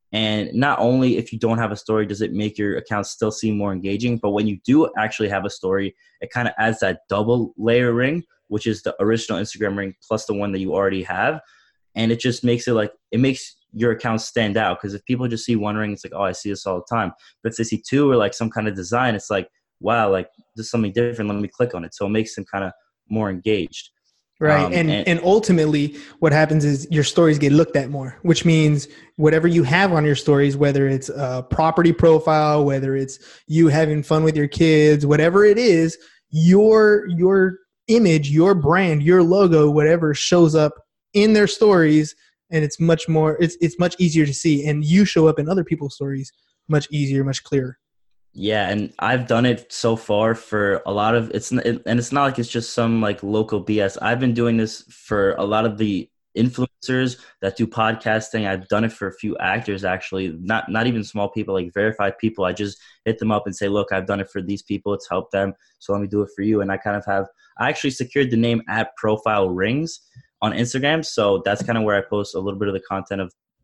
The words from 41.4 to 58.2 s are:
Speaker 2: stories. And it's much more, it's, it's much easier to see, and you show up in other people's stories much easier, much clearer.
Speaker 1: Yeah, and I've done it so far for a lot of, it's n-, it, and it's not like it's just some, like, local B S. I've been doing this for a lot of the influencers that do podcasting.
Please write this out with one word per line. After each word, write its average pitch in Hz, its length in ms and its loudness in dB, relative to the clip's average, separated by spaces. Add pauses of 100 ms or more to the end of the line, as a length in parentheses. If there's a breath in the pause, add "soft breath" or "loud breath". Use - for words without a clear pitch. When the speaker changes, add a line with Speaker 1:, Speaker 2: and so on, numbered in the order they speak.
Speaker 2:
stories. 160 640 4 (360)
And 160 140 0
it's 147 140 -6
much 165 300 0
more, 156 320 2
it's, 165 200 0
it's 165 180 -2
much 175 200 0
easier 160 260 2
to 143 100 -2
see, 143 320 0
and 151 180 -2
you 175 200 4
show 165 220 2
up 151 140 2
in 147 80 -4
other 180 160 0
people's 147 320 -6
stories 139 360 -8 (360)
much 147 240 0
easier, 139 320 -2
much 135 180 -4
clearer. 131 340 -4 (580)
Speaker 1:
Yeah, 101 340 -2
and 104 320 -4
I've 123 260 -2
done 120 200 2
it - 260 -2
so 113 240 -2
far 110 380 0
for 104 520 -2
a 95 60 -4
lot 104 220 0
of, 113 180 -2
it's - 180 -6
n-, 127 140 -2
it, 117 220 -2
and 117 120 0
it's 120 140 -6
not 143 120 0
like 131 140 -2
it's 120 120 -6
just 117 220 -6
some, 117 280 0
like, 104 220 -4
local 107 360 -2
B 107 220 -2
S. 98 160 -2
I've 117 240 -2
been 127 140 0
doing 117 240 0
this 110 240 -4
for 101 500 -2
a - 120 -4
lot 107 200 0
of 107 140 -4
the 104 300 -2 (280)
influencers 127 800 -2 (220 soft breath)
that 98 160 -4
do 113 100 0
podcasting. 110 800 -2